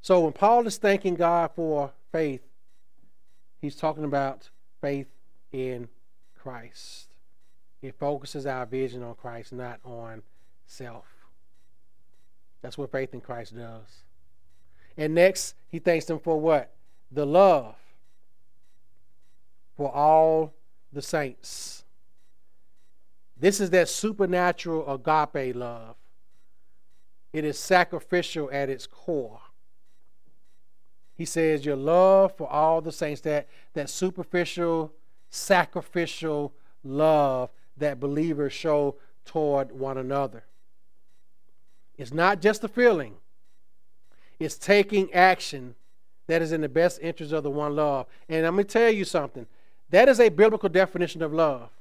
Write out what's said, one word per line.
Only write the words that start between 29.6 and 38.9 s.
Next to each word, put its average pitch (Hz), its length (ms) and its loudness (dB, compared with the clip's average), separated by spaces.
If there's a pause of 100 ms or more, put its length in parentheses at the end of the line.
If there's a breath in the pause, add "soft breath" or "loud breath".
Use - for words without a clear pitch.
He 170 120 -8
says, 156 400 2
"Your 143 100 2
love 185 640 8
for 160 120 -6
all 156 320 4
the 156 120 -6
saints," 147 280 -4
that, 147 260 0 (260 soft breath)
that 143 160 -4
superficial, 170 1040 0 (360)
sacrificial 160 1200 0 (300)
love 139 640 4 (260)
that 139 240 -2
believers 143 540 0
show 147 420 2 (300 soft breath)